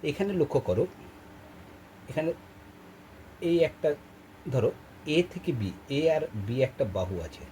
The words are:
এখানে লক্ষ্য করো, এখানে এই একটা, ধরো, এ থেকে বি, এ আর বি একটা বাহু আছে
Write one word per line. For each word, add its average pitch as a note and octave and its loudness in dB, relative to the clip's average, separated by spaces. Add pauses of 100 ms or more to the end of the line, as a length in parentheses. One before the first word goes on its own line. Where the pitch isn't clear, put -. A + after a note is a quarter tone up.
(100)
এখানে F#3+ -2 (100)
লক্ষ্য C3+ 2
করো, A#2 2 (1300)
এখানে D#3+ -2 (1080)
এই E3+ 2 (120)
একটা, - 0 (640)
ধরো, A#2+ 4 (360)
এ D3+ 4 (140)
থেকে F3+ -6
বি, G#2 -2 (280)
এ - 2 (100)
আর D#3 2 (240)
বি A#2 -2
একটা B2+ 0 (120)
বাহু F#2 -2 (120)
আছে - -14